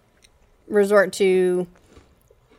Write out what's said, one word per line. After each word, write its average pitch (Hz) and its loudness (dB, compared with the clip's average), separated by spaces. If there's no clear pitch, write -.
resort 202 2
to, 185 0